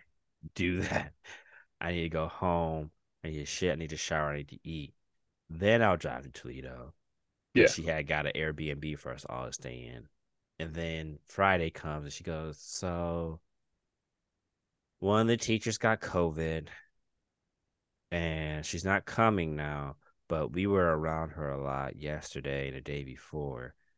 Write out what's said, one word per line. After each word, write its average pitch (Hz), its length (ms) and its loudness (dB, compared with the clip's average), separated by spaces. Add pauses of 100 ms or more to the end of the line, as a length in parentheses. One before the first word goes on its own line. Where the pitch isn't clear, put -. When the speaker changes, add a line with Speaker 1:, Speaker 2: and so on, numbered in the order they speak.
(560)
Speaker 1:
do 90 260 2
<laughs> - 280 0
that. - 40 -18 (640)
I 87 120 -2
need 85 120 0
to 82 60 -2
go 80 180 0
home. 80 640 0 (320)
I 82 60 -6
need 78 100 -6
to 71 60 -6
shit. 90 260 0
I 73 40 0
need 78 160 -6
to 78 60 -6
shower. 76 340 0
I 73 60 -4
need 71 120 -8
to - 180 -18
eat. - 260 -8 (560)
Then 101 320 6
I'll 95 160 8
drive 67 260 -6
to 67 80 -16
Toledo." 64 640 -12 (600)
But - 80 10
Speaker 2:
Yeah. - 60 12
Speaker 1:
she - 160 2
had 78 240 0
got 76 200 0
an - 80 0
Airbnb 76 640 -4
for 65 140 -10
us - 140 -12
all 62 200 -6
to - 80 -8
stay - 320 -12
in. 120 220 -14 (520)
And 80 140 -6
then 80 540 -6
Friday 92 440 4
comes 76 340 -6
and 71 80 -10
she - 100 -14
goes, 78 360 -6
"So 85 840 -4 (1600)
one 104 220 6
of 113 60 4
the 117 100 6
teachers 110 420 0
got 110 220 2
covid, 80 680 0 (1400)
and 78 540 -2
she's 87 200 -4
not 98 200 2
coming 95 500 4
now, 73 420 -4 (300)
but 76 220 0
we 92 180 0
were 87 300 6
around 80 340 0
her 73 200 -4
a 69 100 -4
lot 67 340 -4
yesterday 69 720 -4
and 65 100 -8
the 69 40 -10
day 71 220 -6
before. 65 720 -8 (240)